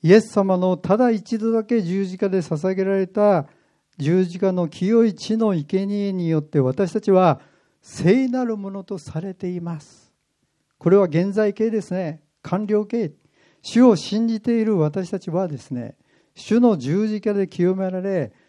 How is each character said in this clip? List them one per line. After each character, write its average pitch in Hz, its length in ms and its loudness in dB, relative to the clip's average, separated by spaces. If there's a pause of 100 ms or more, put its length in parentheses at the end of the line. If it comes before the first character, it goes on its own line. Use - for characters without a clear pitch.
イ 165 100 6
エ 220 80 10
ス 220 120 -10
様 196 240 2
の 180 200 0
た 185 200 0
だ 247 140 2
一 220 280 -4
度 220 120 -2
だ 226 140 0
け 226 180 0
十 185 220 -2
字 185 140 -10
架 202 100 -2
で 190 100 0
捧 170 360 -4
げ 190 100 -2
ら 196 120 0
れ 190 120 0
た 190 400 2 (500)
十 170 260 2
字 175 140 -8
架 190 140 0
の 180 160 -2
清 226 360 2
い 208 100 0
血 214 220 -4
の 220 180 0
生 190 320 -2
贄 202 260 -4
に 175 160 -4
よ 160 100 2
っ 151 60 -2
て、 151 160 -2
私 131 320 0
た 220 80 -2
ち - 100 -2
は 185 300 4 (420)
聖 240 460 2
な 254 160 -4
る 226 120 -4
も 196 140 -10
の 196 140 -12
と 190 140 -10
さ - 220 -10
れ 190 140 -10
て 185 160 -8
い 180 100 -6
ま 170 200 -8
す。 - 320 -20 (680)
こ 170 120 2
れ 196 60 8
は 196 100 6
現 175 260 0
在 208 200 0
形 220 180 -2
で 214 100 -2
す - 120 -10
ね。 170 300 -6 (200)
完 202 240 -4
了 208 200 0
形。 208 260 -4 (500)
主 233 200 2
を 233 140 8
信 214 320 -4
じ 220 120 -4
て 233 200 -2
い 220 40 0
る 214 140 0
私 160 320 -2
た 196 80 -6
ち 175 140 -10
は 180 160 -4
で 143 100 -10
す - 140 -14
ね、 123 240 -10 (400)
主 226 240 0
の 226 180 4
十 170 300 -2
字 214 120 -4
架 208 140 -2
で 196 140 -2
清 180 260 0
め 190 160 -4
ら 185 100 -6
れ、 180 320 -4 (160)